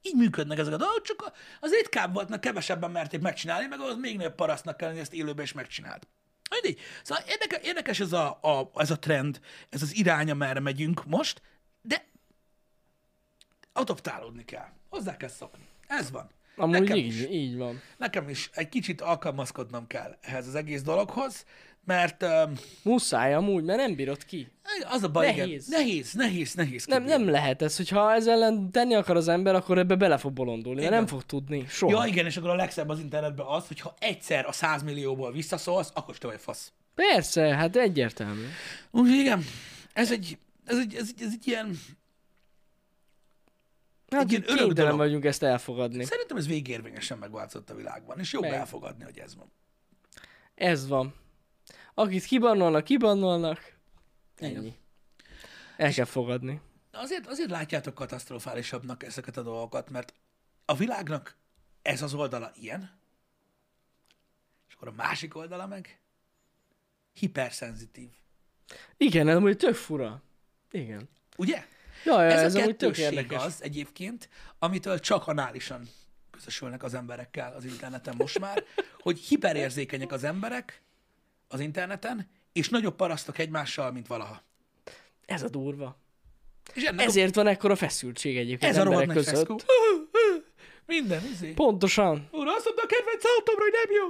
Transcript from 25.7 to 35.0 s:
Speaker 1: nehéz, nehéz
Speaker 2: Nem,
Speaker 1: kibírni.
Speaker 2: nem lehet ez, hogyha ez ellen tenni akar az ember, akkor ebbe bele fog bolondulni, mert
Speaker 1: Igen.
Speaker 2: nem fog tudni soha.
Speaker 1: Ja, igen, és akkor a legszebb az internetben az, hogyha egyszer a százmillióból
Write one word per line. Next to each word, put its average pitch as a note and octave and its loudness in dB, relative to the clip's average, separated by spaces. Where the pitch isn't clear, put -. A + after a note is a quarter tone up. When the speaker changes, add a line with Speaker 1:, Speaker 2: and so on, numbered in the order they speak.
Speaker 1:
nehéz, F#3 0
nehéz C3+ -2
Speaker 2:
Nem, C4 2
Speaker 1:
kibírni. C#4 4
Speaker 2:
nem F3 4
lehet C#3 2
ez, D3+ 0
hogyha G3+ 4
ez A3+ 4
ellen A3 4
tenni A#3+ 4
akar G3 4
az E3 4
ember, F#3 4
akkor F#3 4
ebbe F3+ 4
bele F#3 6
fog C#3 -4
bolondulni, B2 -4
mert D#3 2
Speaker 1:
Igen. A3+ 6
Speaker 2:
nem - 0
fog C3+ -6
tudni C#3 -6
soha. G#3 4
Speaker 1:
Ja, A#3 0
igen, F3 2
és E3 -4
akkor F3 -4
a F3 4
legszebb F3+ -2
az D#3 -4
internetben D3 -6
az, D#3 -2
hogyha - -12
egyszer D#3+ -2
a C#3+ -6
százmillióból C#3+ -2